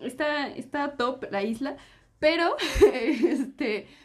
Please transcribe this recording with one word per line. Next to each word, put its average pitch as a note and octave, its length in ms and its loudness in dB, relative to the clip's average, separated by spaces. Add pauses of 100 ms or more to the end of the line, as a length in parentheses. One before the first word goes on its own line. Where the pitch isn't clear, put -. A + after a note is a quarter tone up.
Está, D4 480 -4
está C#4+ 480 -8
top B3+ 340 -2
la G3+ 120 -2
isla, C4+ 340 -4 (420)
pero, E4+ 360 2 (280)
<laughs> G#4 100 8
este, B3+ 920 -2 (180)